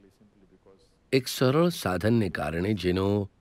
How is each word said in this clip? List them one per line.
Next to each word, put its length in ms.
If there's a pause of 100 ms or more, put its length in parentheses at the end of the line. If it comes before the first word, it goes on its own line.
(1120)
એક 160
સરળ 420
સાધનને 600
કારણે 440
જેનો 680